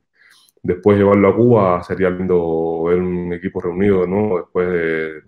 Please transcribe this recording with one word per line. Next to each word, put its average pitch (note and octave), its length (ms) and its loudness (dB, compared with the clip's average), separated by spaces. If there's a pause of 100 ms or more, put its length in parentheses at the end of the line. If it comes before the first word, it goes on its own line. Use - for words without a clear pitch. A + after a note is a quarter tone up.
(640)
después F#2+ 360 2
llevarlo G2+ 300 4
a F#2+ 80 2
Cuba G#2 460 2
sería F#2 280 -2
lindo E2 720 -2
ver F2 140 0
un F2+ 360 -4
equipo F#2 260 -8
reunido, F#2 460 0
¿no? G2 320 -2
Después F2+ 320 -4
de D#2+ 500 -4
dos - 80 -20